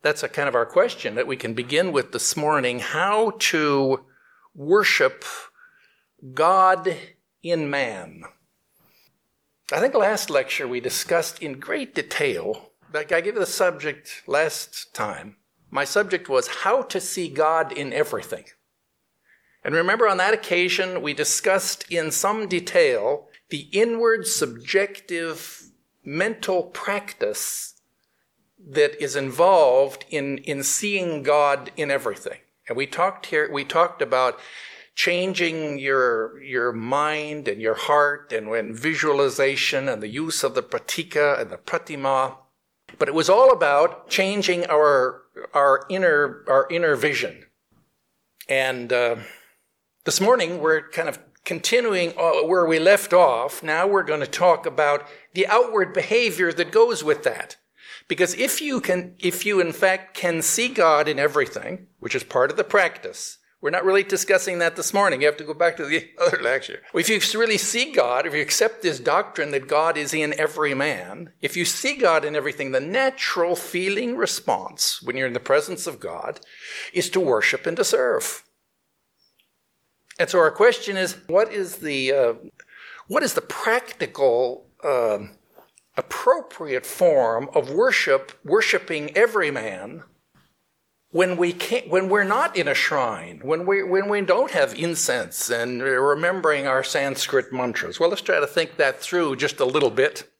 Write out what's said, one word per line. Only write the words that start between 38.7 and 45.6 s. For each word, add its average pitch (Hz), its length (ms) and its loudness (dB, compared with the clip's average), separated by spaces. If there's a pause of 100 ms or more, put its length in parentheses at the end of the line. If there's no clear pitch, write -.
visualization 139 1120 0
and 107 140 -4
the 107 60 -8
use 151 340 -4
of 131 140 0
the 123 60 0
pratika 147 800 -2
and 117 120 -6
the - 40 -14
pratima. 135 800 -4 (600)
But 143 80 2
it 139 80 -4
was 160 160 2
all 254 220 10
about 160 580 2
changing 190 560 0
our, 147 560 4 (320)
our 139 340 4